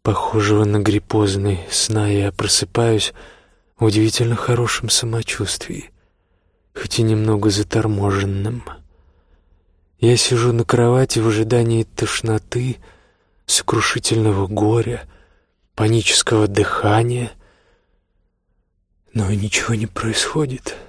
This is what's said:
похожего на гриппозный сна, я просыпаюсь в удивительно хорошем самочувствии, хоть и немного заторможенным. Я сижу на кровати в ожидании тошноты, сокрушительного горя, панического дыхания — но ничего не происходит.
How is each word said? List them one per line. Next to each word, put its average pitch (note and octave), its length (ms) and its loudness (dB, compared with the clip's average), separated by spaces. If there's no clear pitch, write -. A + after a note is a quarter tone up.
похожего G#2+ 640 2
на G#2 160 0
гриппозный G2+ 800 0
сна, G#2+ 380 -2
я G2+ 240 0
просыпаюсь A2 800 0
в A#2 60 0
удивительно A2 500 2
хорошем A#2 540 -2
самочувствии, - 1000 -4
хоть - 260 -4
и - 20 2
немного G#2+ 480 2
заторможенным. G2+ 1120 -2
Я A#2 180 4
сижу A#2+ 380 2
на A#2 100 0
кровати A#2+ 540 2
в A2 100 2
ожидании A2+ 540 2
тошноты, A2+ 960 -4
сокрушительного G#2+ 1000 0
горя, A2 600 0
панического A2 760 2
дыхания — A2 840 0
но G#2 180 0
ничего G#2+ 420 -2
не A2 120 -4
происходит. B2+ 880 -4